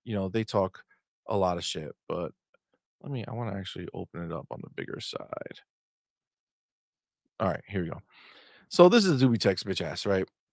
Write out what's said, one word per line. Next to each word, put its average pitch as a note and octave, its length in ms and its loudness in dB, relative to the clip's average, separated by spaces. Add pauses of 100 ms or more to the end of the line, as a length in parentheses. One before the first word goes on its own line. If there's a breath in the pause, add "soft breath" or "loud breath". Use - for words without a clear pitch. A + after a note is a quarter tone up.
you A2+ 100 -6
know, F#2+ 140 -2
they A2 160 -2
talk G2 400 -2 (420)
a G#2 100 -2
lot F#2 200 2
of E2+ 80 -6
shit, D#2+ 260 -8 (180)
but E2 220 -4 (720)
let C#3+ 80 -12
me, C3 160 -6
I - 60 -10
wanna A2+ 260 -6
actually F#2 340 -10
open F2 300 -10
it E2+ 100 -8
up D#2+ 200 -8
on - 100 -10
the - 140 -14
bigger - 240 -8
side. - 580 -10 (1800)
All F2 80 0
right, E2 180 -4
here G2 160 -4
we E2 80 -6
go. - 100 -10 (680 soft breath)
So F3+ 200 10
this G#3+ 160 6
is E3 140 4
Zuby B2 200 6
Tech's G2 260 2
bitch G2 160 -4
ass, E2+ 260 -4
right? F#2+ 180 4 (280)